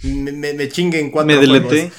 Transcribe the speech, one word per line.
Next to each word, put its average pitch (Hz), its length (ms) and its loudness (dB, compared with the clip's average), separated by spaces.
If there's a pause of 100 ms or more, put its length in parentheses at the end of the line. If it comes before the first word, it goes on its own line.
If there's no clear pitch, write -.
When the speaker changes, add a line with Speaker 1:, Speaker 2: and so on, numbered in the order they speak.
Speaker 1:
me, 139 280 -6
me, 147 240 -8
me 147 140 -4
chingue 170 320 -2
en 143 100 -4
cuatro 151 240 2
Speaker 2:
Me 143 60 4
delete. 135 260 4
Speaker 1:
juegos. 156 320 -2